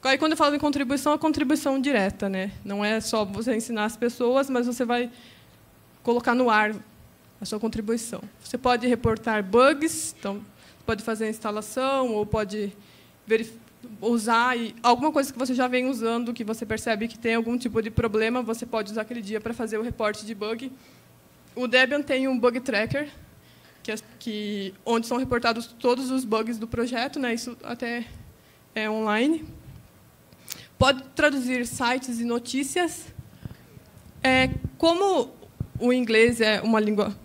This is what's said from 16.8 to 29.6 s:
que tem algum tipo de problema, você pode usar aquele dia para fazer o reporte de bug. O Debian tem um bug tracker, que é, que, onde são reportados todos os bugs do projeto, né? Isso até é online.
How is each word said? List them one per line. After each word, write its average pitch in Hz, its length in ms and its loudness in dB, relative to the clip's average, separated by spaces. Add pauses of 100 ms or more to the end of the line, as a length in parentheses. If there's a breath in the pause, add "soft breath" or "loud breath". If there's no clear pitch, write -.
que 233 100 -10
tem 226 180 0
algum 233 220 0
tipo 226 240 -2
de 220 80 -4
problema, 226 520 0
você 226 240 -4
pode 214 260 -4
usar 220 120 -4
aquele 233 180 -8
dia 208 180 -6
para 220 140 -8
fazer 220 240 -6
o 214 40 -2
reporte 214 440 -4
de 220 100 -8
bug. 226 340 -6 (840 loud breath)
O 247 100 -2
Debian 254 360 4
tem 269 260 0
um 262 100 2
bug 240 220 4
tracker, 254 500 -2 (720 soft breath)
que - 100 -8
é, 214 40 -2 (220)
que, 208 560 -6 (120)
onde 233 200 2
são 240 120 -2
reportados 233 500 0 (100)
todos 254 320 2
os 262 140 0
bugs 220 340 0
do 220 80 -6
projeto, 233 540 -4
né? 240 140 0
Isso 233 280 -8
até 240 440 -6 (680 soft breath)
é 214 160 -2
online. 220 560 2 (1300 loud breath)